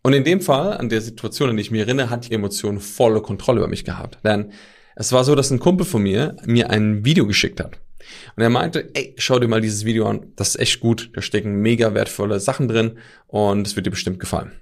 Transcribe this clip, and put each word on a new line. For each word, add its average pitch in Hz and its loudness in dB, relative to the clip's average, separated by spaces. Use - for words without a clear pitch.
Und 131 2
in 139 4
dem 180 2
Fall, 165 0
an 120 -4
der 110 0
Situation, 117 -4
an 113 0
die 107 0
ich 104 -4
mich 110 0
erinnere, 123 0
hat 117 -6
die - -2
Emotion 104 -4
volle 110 2
Kontrolle 107 0
über 76 0
mich - -6
gehabt. - -10
Denn 104 0
es - -4
war 127 6
so, 143 6
dass 135 2
ein 127 2
Kumpel 180 4
von 110 0
mir 104 0
mir 117 4
ein 107 2
Video 151 6
geschickt - -2
hat. - -8
Und 107 0
er 117 4
meinte, 143 0
„Ey, - -6
schau 127 2
dir 123 2
mal 113 2
dieses 107 -2
Video 110 2
an, 107 -4
das 101 -2
ist - -4
echt - -2
gut, 113 0
da - -8
stecken 101 -2
mega 110 2
wertvolle 104 -2
Sachen 127 -2
drin 113 0
und 101 0
es - -6
wird 101 -4
dir 98 0
bestimmt 92 -6
gefallen.“ - -6